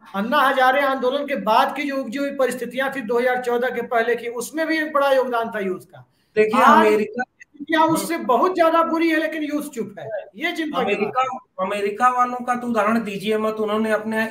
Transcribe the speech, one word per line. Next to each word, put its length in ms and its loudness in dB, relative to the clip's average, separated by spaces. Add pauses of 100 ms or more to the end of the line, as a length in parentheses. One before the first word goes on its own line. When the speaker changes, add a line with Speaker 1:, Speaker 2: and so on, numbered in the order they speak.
(160)
Speaker 1:
अन्ना 220 0
हजारे 440 4
आंदोलन 440 0
के 100 -4
बाद 400 2
की 80 -4
जो, 260 -4
जो 300 -4
परिस्थितियां 520 -2
थी 100 -8
दो 180 -2
हज़ार 240 0
चौदह 260 0
के 120 -4
पहले 340 0
की, 120 -6
उसमें 400 -6
भी 100 0
एक 160 -4
बड़ा 180 4
योगदान 380 0
था 100 -6
यूथ 200 -4
का। 300 -20 (260)
Speaker 2:
देखिए, 260 4
Speaker 1:
आज 260 8
Speaker 2:
अमेरिका 360 0 (160)
Speaker 1:
स्थितियां 440 -2
उससे 340 0
बहुत 380 2
ज्यादा 280 4
बुरी 260 0
है, 100 2
लेकिन 240 -2
यूथ 180 -4
चुप 380 -10
है। 100 -12 (260)
ये 160 -4
चिंता 140 -4
की 60 -6
बात 120 -2
Speaker 2:
अमेरिका, 380 -2
Speaker 1:
है। 460 -6
Speaker 2:
अमेरिका 420 0
वालों 280 0
का 180 -4
तो 120 -6
उदाहरण 360 0
दीजिए 340 -2
मत, 160 -2
उन्होंने 380 -2
अपने 400 -2